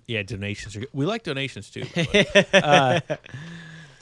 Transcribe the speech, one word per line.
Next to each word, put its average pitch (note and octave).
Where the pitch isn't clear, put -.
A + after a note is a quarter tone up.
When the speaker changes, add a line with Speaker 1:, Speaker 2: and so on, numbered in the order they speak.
Speaker 1:
Yeah, A2
donations G2+
are G2+
good. A#2
We C#3
like A3+
donations C3+
too, -
by E3+
the G3
way. G3
Speaker 2:
<laughs> F#3+
Speaker 1:
Uh, E3+